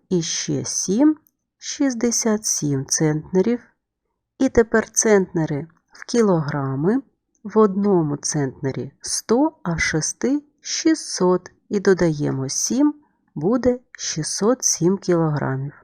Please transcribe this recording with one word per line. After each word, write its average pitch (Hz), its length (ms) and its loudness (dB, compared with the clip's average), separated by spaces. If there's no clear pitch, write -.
і 180 120 2
ще 147 440 -4
сім — 294 520 0
шістдесят 233 880 -2
сім 139 400 -2
центнерів. 185 720 0
І 262 100 2
тепер 226 400 2
центнери 165 800 0
в - 120 -20
кілограми. 165 960 0
В 208 140 -6
одному 190 600 2
центнері — 135 720 -4
сто, - 640 -2
а 175 100 -4
в 160 60 -4
шести — 240 640 -2
шістсот. - 920 0
І 208 100 -2
додаємо 147 720 0
сім, 285 460 0
буде 247 440 0
шістсот - 720 -4
сім 180 340 0
кілограмів. 143 760 -2